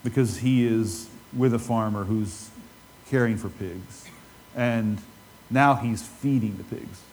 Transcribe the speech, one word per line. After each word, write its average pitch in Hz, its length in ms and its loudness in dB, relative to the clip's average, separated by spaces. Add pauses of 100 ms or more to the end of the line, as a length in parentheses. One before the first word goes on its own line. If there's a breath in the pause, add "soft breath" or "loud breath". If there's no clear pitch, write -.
because 117 360 0
he 123 280 4
is 113 440 0 (260)
with 123 160 4
a 117 60 0
farmer 107 460 -2
who's 104 440 -4 (640)
caring 120 260 2
for 101 140 -8
pigs, 92 560 -12 (500)
and 113 420 0 (520)
now 135 240 6
he's 113 280 -2
feeding 113 540 0
the 92 80 -12
pigs. - 380 -12 (100)